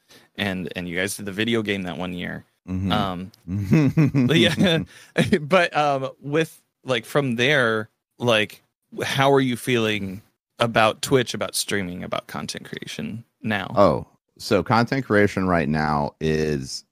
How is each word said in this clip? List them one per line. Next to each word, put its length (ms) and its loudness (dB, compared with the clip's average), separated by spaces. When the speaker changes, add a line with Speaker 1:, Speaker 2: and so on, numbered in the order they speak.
Speaker 1:
and, 400 -4
and 100 -8
you 120 -8
guys 180 -4
did 80 -12
the 80 -10
video 300 -2
game 220 -4
that 120 -8
one 160 -6
year. 320 -10
Speaker 2:
Mm-hmm. 240 -2
Speaker 1:
Um, 400 -4
Speaker 2:
<laughs> 800 2
Speaker 1:
but 100 4
yeah, 440 2
<laughs> 20 -10
but, 340 2
um, 360 0
with, 400 -2
like, 220 -4
from 300 0
there, 520 2
like, 440 0
how 300 2
are 80 6
you 160 0
feeling 640 -2
about 440 2
Twitch, 320 0
about 200 -6
streaming, 500 -4
about 220 -8
content 400 -10
creation 580 -10
now? 340 -4
Speaker 2:
Oh, 300 4
so 240 0
content 420 0
creation 420 4
right 220 2
now 520 0
is, 720 -2